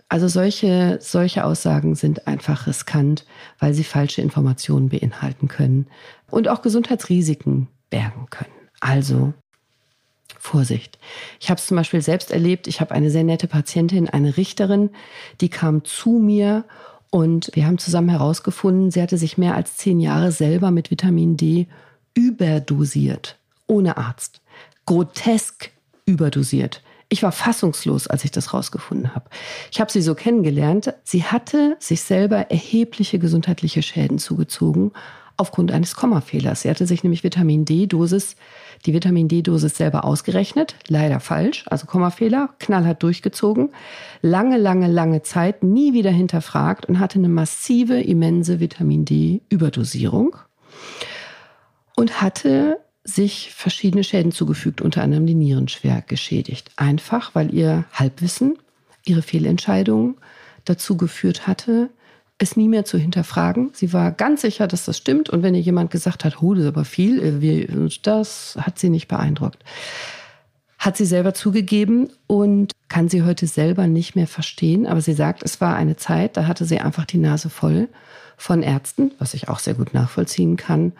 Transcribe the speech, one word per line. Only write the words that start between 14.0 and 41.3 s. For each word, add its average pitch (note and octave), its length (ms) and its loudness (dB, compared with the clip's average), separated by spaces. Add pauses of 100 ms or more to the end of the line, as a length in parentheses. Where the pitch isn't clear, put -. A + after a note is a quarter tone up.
eine C#3+ 280 0
Richterin, G3+ 540 0 (500)
die F3 80 2
kam D3+ 340 0
zu - 280 -2
mir G#3 520 2 (460)
und E3 440 2
wir D3+ 120 2
haben F3 140 2
zusammen F3 300 0
herausgefunden, F3 800 0
sie F3+ 100 0
hatte F3 160 0
sich D#3+ 200 -2
mehr F3 180 2
als - 200 -4
zehn F3+ 240 0
Jahre D#3+ 320 2
selber E3+ 400 2
mit E3 200 0
Vitamin E3 440 2
D E3 320 2 (460)
überdosiert, D3 1200 0 (300)
ohne G3 300 2
Arzt. - 440 -10 (440)
Grotesk - 840 0 (340)
überdosiert. C#3 760 0 (280)
Ich - 140 0
war F#3 80 2
fassungslos, D#3+ 760 -2
als C#3 160 -2
ich C#3+ 80 -2
das - 220 -4
rausgefunden - 640 -6
habe. - 140 -12 (420)
Ich - 80 -8
habe G#3+ 120 0
sie G3+ 100 2
so D#3+ 140 2
kennengelernt. F3 800 2 (100)
Sie F3+ 200 0
hatte D4 560 0
sich - 220 -4
selber G3+ 500 0
erhebliche A3 680 0
gesundheitliche E3 640 0
Schäden C#3+ 360 -2
zugezogen E3 720 -2 (460)
aufgrund F3+ 340 0
eines E3 240 0
Kommafehlers. D3+ 640 0
Sie - 80 -2
hatte F3 180 0
sich F3 160 0
nämlich E3+ 200 0
Vitamin D#3 420 2
D-Dosis, F3 720 0 (480)
die D3+ 80 2
Vitamin E3+ 340 4
D-Dosis D#3+ 500 2
selber D3+ 280 0
ausgerechnet. F#3+ 720 0 (120)
Leider D3+ 320 2
falsch, D#3+ 480 -2